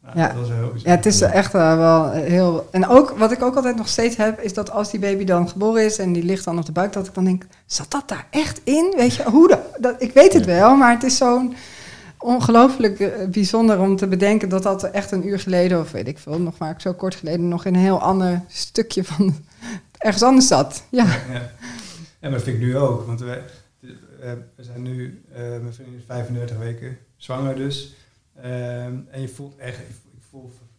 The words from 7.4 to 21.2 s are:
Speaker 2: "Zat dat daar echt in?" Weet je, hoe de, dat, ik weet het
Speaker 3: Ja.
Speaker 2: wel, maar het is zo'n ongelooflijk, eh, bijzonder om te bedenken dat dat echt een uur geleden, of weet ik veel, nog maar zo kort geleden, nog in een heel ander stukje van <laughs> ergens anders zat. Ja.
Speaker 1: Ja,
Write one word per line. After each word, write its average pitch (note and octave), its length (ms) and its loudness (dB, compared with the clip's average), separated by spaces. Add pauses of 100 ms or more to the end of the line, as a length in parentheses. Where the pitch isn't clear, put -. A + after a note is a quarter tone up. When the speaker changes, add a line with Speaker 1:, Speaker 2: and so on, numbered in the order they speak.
Speaker 2:
"Zat - 260 -8
dat C#4 180 -6
daar - 200 -10
echt - 340 -4
in?" E4 340 2
Weet B3 180 2
je, - 80 -6
hoe D4 240 6
de, - 100 6 (220)
dat, B3 220 -2
ik B3 120 -6
weet F#4 200 10
het B3+ 120 4
Speaker 3:
Ja. F3 100 0
Speaker 2:
wel, A3 200 8
maar B3+ 180 6
het A#3 100 0
is B3+ 140 0
zo'n B3 380 0 (600)
ongelooflijk, A#3 840 4
eh, G3 280 -4
bijzonder G#3+ 520 2
om F#3+ 160 2
te G3 120 -2
bedenken G3+ 420 0
dat F#3+ 140 -2
dat G3 200 -2
echt G3 280 -6
een F#3 160 -4
uur G3 120 -4
geleden, F3+ 400 0
of D3+ 120 -6
weet A2 160 -8
ik C#3 120 -10
veel, D#3 200 -8
nog E3+ 180 -6
maar D#3+ 200 -8
zo F#3 160 -6
kort F#3 220 -6
geleden, E3+ 320 -4
nog E3+ 180 -4
in F#3 100 0
een F3+ 60 4
heel F#3+ 200 2
ander F3+ 460 0
stukje - 560 -4
van E3+ 320 -2 (300)
<laughs> A3+ 320 -16
ergens G3+ 260 0
anders C4 240 6
zat. - 420 0
Ja. B3 140 2
Speaker 1:
Ja, B2+ 300 0